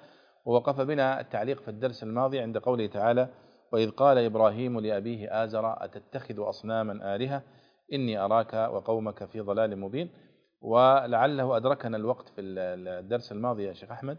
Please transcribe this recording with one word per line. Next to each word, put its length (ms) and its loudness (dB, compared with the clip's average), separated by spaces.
ووقف 360 2
بنا 400 0
التعليق 400 -4
في 80 -16
الدرس 340 -4
الماضي 360 0
عند 200 -4
قوله 280 0
تعالى: 420 2
"وإذ 180 2
قال 280 6
إبراهيم 640 2
لأبيه 640 -2
آزر 400 -4
أتتخذ 640 -10
أصناما 680 -4
آلهة 260 -4
إني 260 -2
أراك 360 2
وقومك 720 -2
في 160 -10
ضلال 400 0
مبين". 300 -6
ولعله 960 4
أدركنا 400 0
الوقت 320 -2
في 120 -14
ال-، 480 -6
الدرس 440 -6
الماضي 320 -4
يا 80 -6
شيخ 180 -18
أحمد 280 -10